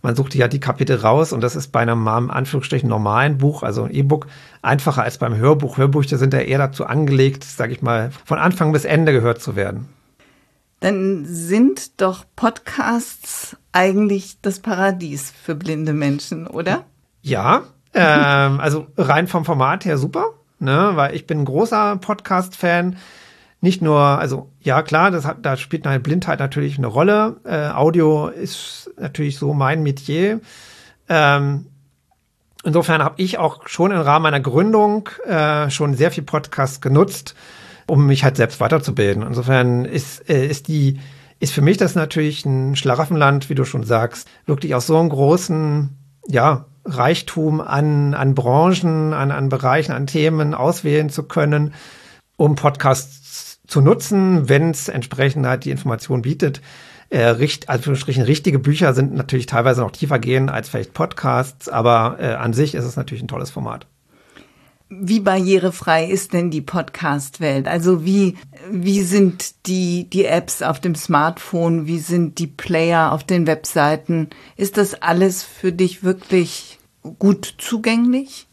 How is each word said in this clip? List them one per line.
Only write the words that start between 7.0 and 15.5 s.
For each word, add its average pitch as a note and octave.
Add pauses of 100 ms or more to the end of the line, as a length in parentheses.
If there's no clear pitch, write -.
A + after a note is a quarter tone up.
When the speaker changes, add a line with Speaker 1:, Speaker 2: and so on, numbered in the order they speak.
Speaker 1:
sag A#2+
ich B2+
mal, A#2 (120)
von D3+
Anfang E3
bis D3
Ende D#3
gehört A#2
zu G#2+
werden. G2 (920)
Speaker 2:
Dann F#3+
sind F3+
doch F#3 (100)
Podcasts - (140)
eigentlich G3
das F#3+
Paradies F3+ (120)
für D#3+